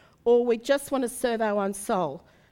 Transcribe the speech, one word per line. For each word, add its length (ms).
or 220
we 120
just 340
want 100
to 60
serve 320
our 220
own 120
soul. 480